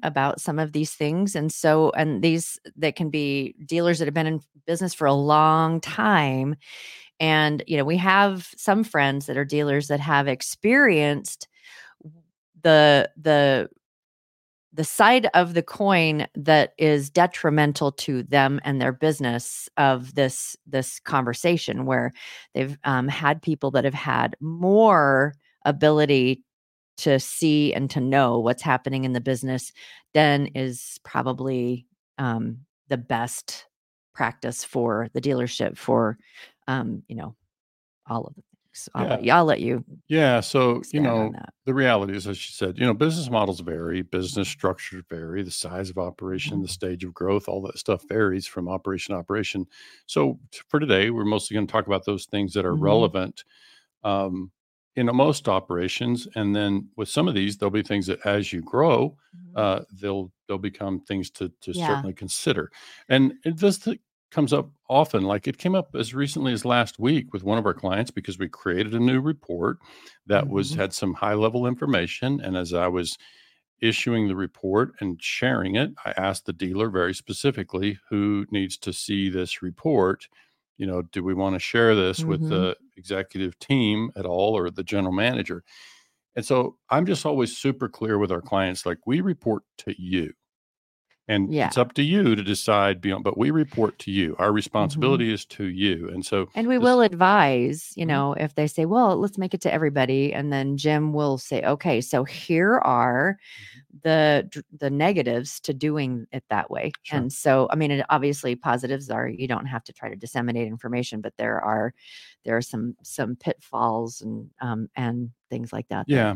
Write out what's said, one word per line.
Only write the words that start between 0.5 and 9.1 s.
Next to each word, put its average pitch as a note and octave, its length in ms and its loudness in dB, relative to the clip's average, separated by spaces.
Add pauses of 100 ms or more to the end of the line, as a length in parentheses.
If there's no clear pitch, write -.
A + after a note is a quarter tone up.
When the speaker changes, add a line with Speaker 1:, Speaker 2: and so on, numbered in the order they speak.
Speaker 1:
of D3+ 140 -2
these D#3 180 -2
things. F3 420 -2
And D3+ 180 -2
so, D#3 400 4
and D3+ 300 0
these, E3 380 0 (160)
that D#3+ 200 -2
can D#3+ 140 -4
be C#3 460 -2 (100)
dealers E3+ 340 2
that E3 60 -2
have C#3+ 80 -2
been D#3+ 140 0
in D#3 140 -4 (260)
business E3+ 260 -2
for D3+ 140 0
a C#3 60 6
long D#3 680 4
time. D3 760 2 (680)
And, D#3 440 4
you D#3+ 120 0
know, C#3 80 2
we D#3+ 120 2
have F#3+ 600 2
some G#3+ 260 2
friends C#3 440 0